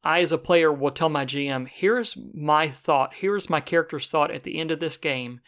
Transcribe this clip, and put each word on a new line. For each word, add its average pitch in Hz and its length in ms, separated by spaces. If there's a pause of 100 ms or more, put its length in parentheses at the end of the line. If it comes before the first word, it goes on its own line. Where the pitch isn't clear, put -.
I, 165 160
as 165 120
a 160 60
player, 165 340
will 139 200
tell 160 160
my 143 160
G 139 240
M, 131 180
"Here's 220 500 (160)
my 151 360
thought, 139 460
here's 196 360
my 156 100
character's 160 480
thought 147 220
at - 140
the - 140
end 165 120
of 160 100
this 160 160
game 127 520